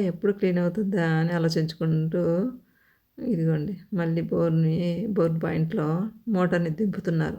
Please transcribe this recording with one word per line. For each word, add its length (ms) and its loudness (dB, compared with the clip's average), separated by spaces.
ఎప్పుడు 280 0
క్లీన్ 280 2
అవుతుందా 460 0
అని 160 2
ఆలోచించుకుంటూ, 920 0
ఇదిగోండి 560 0
మళ్ళీ 280 0
బోర్ని, 540 2
బోర్ 320 2
పాయింట్లో 460 -2
మోటార్ని 420 0
దింపుతున్నారు. 680 -2